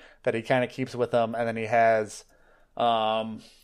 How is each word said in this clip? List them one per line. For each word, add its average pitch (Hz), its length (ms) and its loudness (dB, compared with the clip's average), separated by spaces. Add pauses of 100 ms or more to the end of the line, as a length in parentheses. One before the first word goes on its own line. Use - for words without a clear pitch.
(220)
that 117 100 0
he 113 80 -4
kinda 127 260 2
keeps 127 280 -8
with 120 180 -2
him, 117 220 0
and 117 120 -2
then 113 80 -2
he 113 120 -4
has, 113 580 2 (500)
um, 110 680 0 (200)